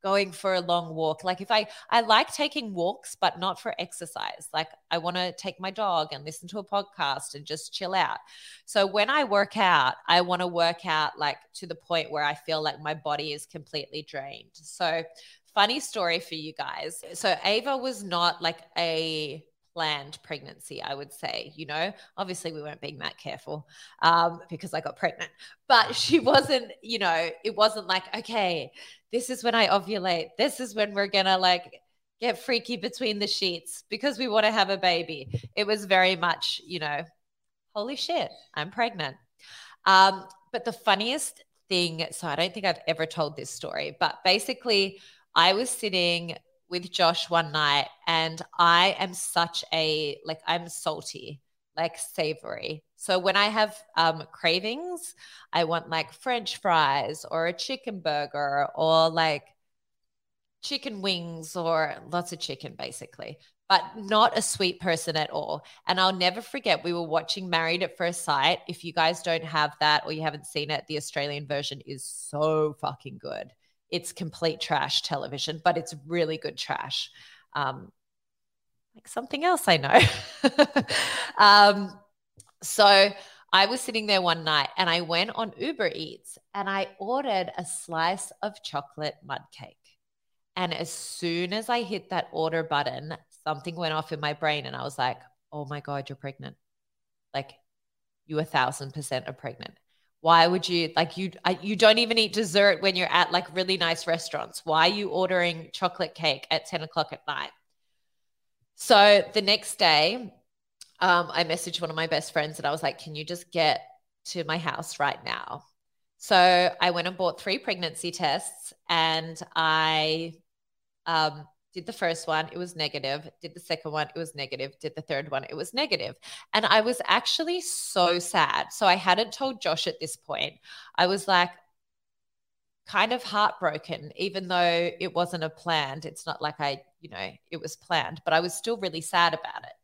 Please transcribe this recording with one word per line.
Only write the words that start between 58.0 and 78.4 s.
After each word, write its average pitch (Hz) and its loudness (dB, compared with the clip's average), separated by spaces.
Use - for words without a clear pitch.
burger 147 -2
or, 160 6
like, 160 0
chicken 269 -8
wings 170 -6
or 165 0
lots 175 -4
of 165 -12
chicken, - -10
basically, - -12
but 185 8
not 214 4
a - 2
sweet - -2
person 165 0
at 151 0
all. 151 -6
And 180 2
I'll 190 6
never 185 0
forget, 214 0
we 175 -2
were 170 -2
watching 165 -2
Married 170 2
at - -6
First 170 -2
Sight. 151 2
If - -10
you 165 -10
guys 165 2
don't 165 -2
have 151 0
that 151 4
or 156 -6
you 156 -6
haven't 151 -4
seen 147 -6
it, 143 -4
the 156 -6
Australian 143 -6
version 143 -6
is 135 -12
so 151 -2
fucking 135 -8
good. - -10
It's 170 -6
complete 165 -4
trash 143 0
television, 156 -6
but 170 4
it's 165 -6
really 160 0
good 156 -8
trash. - -6
Um, 135 -4